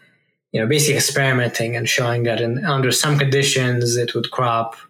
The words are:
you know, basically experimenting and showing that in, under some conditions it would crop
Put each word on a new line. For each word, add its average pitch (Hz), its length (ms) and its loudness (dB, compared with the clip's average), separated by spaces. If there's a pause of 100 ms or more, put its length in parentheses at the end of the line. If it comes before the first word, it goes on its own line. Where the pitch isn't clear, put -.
(520)
you 110 80 -2
know, 113 60 0
basically 143 300 2
experimenting 123 800 0
and 117 120 -4
showing 120 360 0
that 117 160 0
in, 120 240 -2
under 135 260 0
some 147 280 2
conditions 127 760 2
it 120 180 -2
would 117 160 -2
crop 113 460 -2 (140)